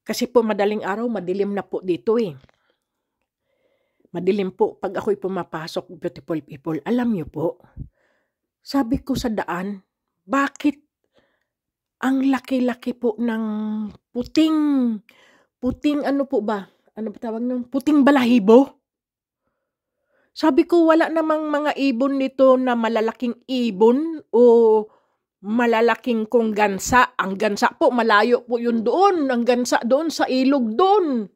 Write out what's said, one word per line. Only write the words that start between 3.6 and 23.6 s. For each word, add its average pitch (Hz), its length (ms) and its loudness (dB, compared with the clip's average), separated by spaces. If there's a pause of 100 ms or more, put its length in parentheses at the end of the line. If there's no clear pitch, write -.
Madilim 185 400 -2
po - 240 -2
pag 196 160 -6
ako'y - 240 -4
pumapasok, 175 800 -8
beautiful 165 400 -8
people. 156 480 -10
Alam 240 240 -2
niyo 160 160 -6
po, 165 320 -6 (1040)
sabi 269 400 -4
ko - 80 -6
sa 247 160 -4
daan, 190 560 -8 (400)
"Bakit 277 560 -4 (1200)
ang 269 320 0
laki-laki 247 640 -4
po 240 240 -4
ng 226 240 -4 (720)
puting, 311 400 0 (1040)
puting 254 480 -4
ano 277 160 -2
po 254 160 -2
ba? 208 240 -4 (320)
Ano 214 160 -10
ba - 80 -20
tawag 226 240 -8
nun? 247 240 -6
Puting 294 320 0
balahibo?" 247 800 4 (1500)
Sabi 311 320 2
ko, 330 240 4
"Wala 320 240 4
namang 311 320 0
mga 294 320 -2
ibon 269 400 0
dito 262 400 4
na 254 160 -2
malalaking 226 720 -4
ibon 247 720 0 (160)